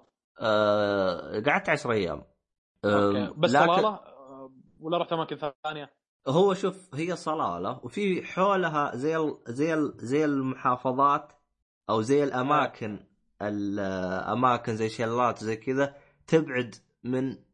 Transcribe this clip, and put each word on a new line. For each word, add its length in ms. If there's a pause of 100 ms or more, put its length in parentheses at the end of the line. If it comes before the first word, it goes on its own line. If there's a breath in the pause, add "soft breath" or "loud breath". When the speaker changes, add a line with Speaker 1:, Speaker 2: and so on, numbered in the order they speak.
(400)
Speaker 1:
آه، 1040
قعدت 280
عشر 220
أيام. 320 (600)
Speaker 2:
أوكي. 320
Speaker 1:
آم، 200
Speaker 2:
بس 140
Speaker 1:
لكن 140
Speaker 2:
صلالة، 240
آه، 640 (280)
ولا 180
رحت 160
أماكن 240 (260)
ثانية؟ 300 (340)
Speaker 1:
هو 260
شوف، 420
هي 200
صلالة، 680
وفي 420
حولها 720
زي 220
ال-، 200 (100)
زي 260
ال-، 240
زي 280
المحافظات 1080 (560)
أو 120
زي 220
الأماكن، 760 (420)
Speaker 2:
آه. 60
Speaker 1:
الأماكن 1300
زي 140
شلات 520
وزي 140
كذا، 400 (320 loud breath)
تبعد 480 (280)
من 340 (160)